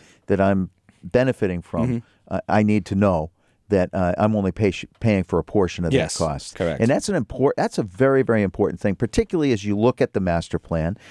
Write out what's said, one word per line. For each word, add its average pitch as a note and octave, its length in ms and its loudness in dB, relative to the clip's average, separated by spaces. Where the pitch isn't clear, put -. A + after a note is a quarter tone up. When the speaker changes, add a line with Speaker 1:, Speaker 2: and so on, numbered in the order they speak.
Speaker 1:
that G2 120 2
I'm F#2+ 300 2
benefiting G#2 580 0
from, F#2 260 -4
Speaker 2:
Mm-hmm. A#2+ 120 -2
Speaker 1:
uh, F#2+ 140 -4
I G#2+ 140 4
need G#2+ 240 2
to - 80 -6
know F#2 360 2
that, F2+ 220 2
uh, F2+ 240 0
I'm G#2+ 180 0
only G2 160 0
pay-, G2+ 220 0
paying G2+ 260 2
for F2+ 140 0
a E2 60 0
portion F2+ 400 -2
of D#2+ 80 0
Speaker 2:
Yes, E2 220 0
Speaker 1:
that F2 100 -2
cost. C#2+ 300 -6
Speaker 2:
correct. E2 260 -4
Speaker 1:
And A2+ 100 2
that's - 200 -2
an G3+ 40 -2
import-, C3+ 440 -2
that's D3 180 -2
a D#3 60 -4
very, C3 400 2
very A2+ 200 2
important F#2 380 -2
thing, G2+ 160 0
particularly D#3 560 -2
as G2+ 100 -2
you G2+ 160 -2
look A#2+ 220 2
at C3 140 0
the G#2+ 60 0
master E2+ 380 -2
plan E2 380 -4